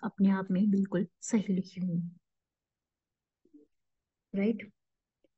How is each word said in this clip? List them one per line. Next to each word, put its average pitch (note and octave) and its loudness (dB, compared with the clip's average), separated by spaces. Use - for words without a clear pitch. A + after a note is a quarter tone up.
अपने G3 2
आप F#3+ -2
में G3 2
बिल्कुल F#3+ 2
सही G3+ 0
लिखी F3+ -4
हुई F3 -2
हैं, - -4
Right? G3+ -2